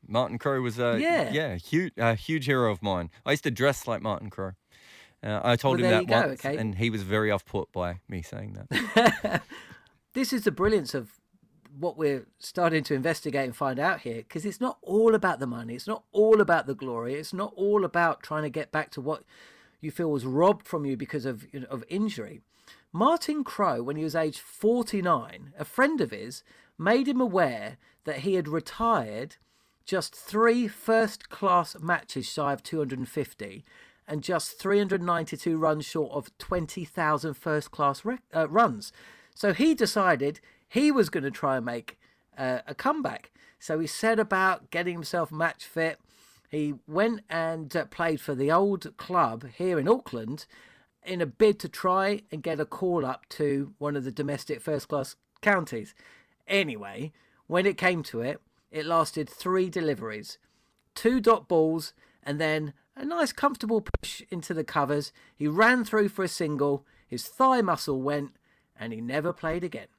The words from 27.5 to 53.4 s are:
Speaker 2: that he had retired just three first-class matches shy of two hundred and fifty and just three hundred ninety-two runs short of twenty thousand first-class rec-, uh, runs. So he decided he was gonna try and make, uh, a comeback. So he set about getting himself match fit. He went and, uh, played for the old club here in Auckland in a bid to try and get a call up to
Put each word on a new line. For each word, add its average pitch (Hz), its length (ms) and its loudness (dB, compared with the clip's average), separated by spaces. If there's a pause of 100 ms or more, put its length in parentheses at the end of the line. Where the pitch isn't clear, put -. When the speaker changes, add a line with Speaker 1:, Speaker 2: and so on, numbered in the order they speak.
Speaker 2:
that 143 140 -6
he 190 160 0
had 170 120 0
retired 151 880 -2 (500)
just - 300 -4
three 233 520 2
first-class 208 1120 0
matches 156 480 -2
shy 143 260 -2
of - 100 -8
two 160 160 -4
hundred 135 180 -2
and 127 120 -6
fifty 107 540 -8 (440)
and 151 160 -6
just - 340 -4
three 202 220 2
hundred 190 240 0
ninety-two 165 540 -2
runs 156 280 2
short 151 260 -4
of - 280 -8
twenty 175 460 -6
thousand 151 500 0
first-class 147 680 -2
rec-, 247 200 -6 (120)
uh, 160 140 2
runs. 151 420 2 (440)
So 202 180 2
he 294 220 4
decided 175 640 2 (280)
he 294 240 4
was 226 180 4
gonna 143 200 -2
try 135 280 0
and 120 80 -4
make, 120 340 -8 (360)
uh, 127 300 -2
a - 80 -12
comeback. 277 560 -2 (300)
So - 180 -4
he 160 80 0
set 220 320 0
about 190 540 2
getting 175 240 -2
himself 165 360 -4
match 160 320 -2
fit. 160 360 -2 (500)
He 147 240 -2 (140)
went 208 420 0
and, 165 460 -4
uh, 165 100 0
played 165 340 -2
for - 140 -4
the 139 180 2
old 190 460 2
club 139 500 0
here 175 300 -2
in 143 100 0
Auckland 135 600 0 (560)
in 185 180 -4
a 139 60 0
bid 208 320 4
to 156 100 -8
try 190 600 0
and 156 100 -8
get 160 180 -4
a 151 60 0
call 175 400 0
up 127 240 -8
to 139 480 -2